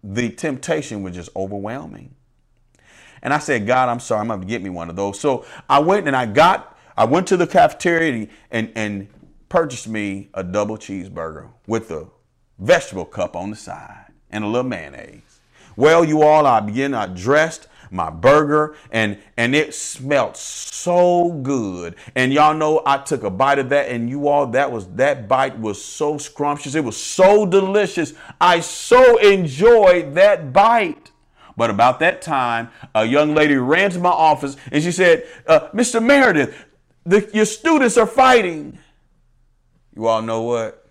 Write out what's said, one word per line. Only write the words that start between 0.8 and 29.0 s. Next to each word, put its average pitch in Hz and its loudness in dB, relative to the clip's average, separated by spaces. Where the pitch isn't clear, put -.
was 92 -10
just 87 -16
overwhelming. 101 -12
And 135 -2
I 151 0
said, 123 -2
"God, 127 2
I'm 120 -4
sorry, 110 -4
I'm 107 -6
gonna 107 -6
have 90 -12
to - -14
get 107 -6
me 95 -10
one 85 -10
of 85 -12
those." 98 -6
So 135 -4
I 139 4
went 180 0
and 139 -2
I 127 -2
got, 151 2
I 110 2
went 160 0
to 185 2
the 170 0
cafeteria 165 2
and, 110 -6
and, 110 -4
and 104 -8
purchased 139 -2
me 101 -8
a 95 -8
double 104 -4
cheeseburger 85 -12
with 110 -6
a 78 -12
vegetable 98 -2
cup - -8
on 92 -10
the 107 -14
side - -18
and 107 -8
a - -6
little 123 -4
mayonnaise. 78 -16
Well, 160 4
you 151 0
all, 151 4
I 117 4
began, 123 -4
I 107 -4
dressed 131 -2
my 85 -6
burger, 147 0
and, 107 -4
and 120 -2
it 151 -2
smelled 135 -4
so 175 -2
good. 98 -6
And 127 0
y'all 151 2
know 156 0
I 139 2
took 135 -6
a 104 -4
bite 131 0
of 131 -4
that, 139 0
and 120 -6
you 143 -4
all, 143 0
that 131 -2
was, 101 -10
that 123 -2
bite 131 -2
was 107 -8
so 151 -6
scrumptious. 147 -8
It 156 -2
was 113 -8
so 202 4
delicious. 190 0
I 175 4
so 240 6